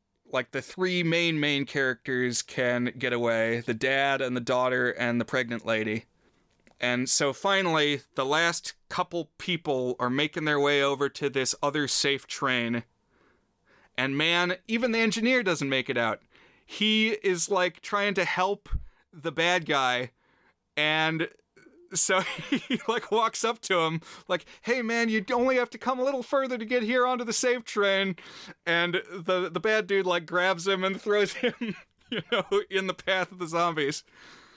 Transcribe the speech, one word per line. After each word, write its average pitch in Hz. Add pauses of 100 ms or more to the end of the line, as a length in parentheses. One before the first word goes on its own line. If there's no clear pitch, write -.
(320)
like, 127
the 135
three 180
main, 165
main 143
characters 127
can 123
get 123
away. 117
The 120
dad 135
and 123
the 123
daughter 127
and 120
the 113
pregnant 117
lady. 110 (720)
And 123
so 143
finally, 160 (140)
the 135
last 160 (160)
couple 175
people 135
are 123
making 151
their 147
way 143
over 139
to 143
this 127
other 147
safe 139
train. 120 (1120)
And 135
man, 175 (120)
even 226
the 226
engineer 226
doesn't 160
make 131
it 127
out. 113 (460)
He 214
is, 185
like, 180
trying 202
to 180
help 190 (460)
the 160
bad 170
guy, 127 (640)
and 156 (640)
so 185
<laughs> -
he, -
like, 220
walks 220
up 226
to 185
him, 160 (260)
like, 180 (180)
"Hey, 247
man, 233
you 220
only 254
have 247
to -
come 254
a 254
little 269
further 262
to 220
get 247
here 247
onto 247
the 226
safe 247
train." 196 (480)
And 170 (180)
the, 180
the 170
bad 214
dude, 196
like, 175
grabs 175
him 190
and 190
throws 208
<laughs> -
him, 226 (340)
you 208 (120)
know, 196 (260)
in 190
the 185
path 185
of 185
the 175
zombies. 160 (540)